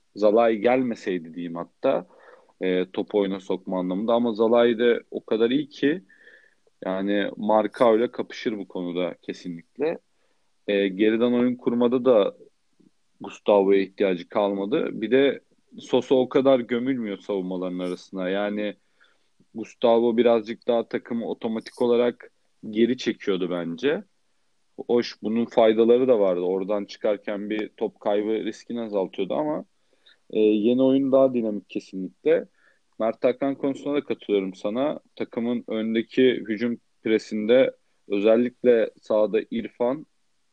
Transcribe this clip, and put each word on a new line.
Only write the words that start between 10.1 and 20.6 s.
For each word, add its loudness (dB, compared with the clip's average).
E, 2
geriden 2
oyun 0
kurmada 0
da 4
Gustavo'ya 4
ihtiyacı -2
kalmadı. -2
Bir -6
de 2
Sosa 0
o 2
kadar 4
gömülmüyor -4
savunmaların -6
arasına. -6
Yani -4
Gustavo 2
birazcık 2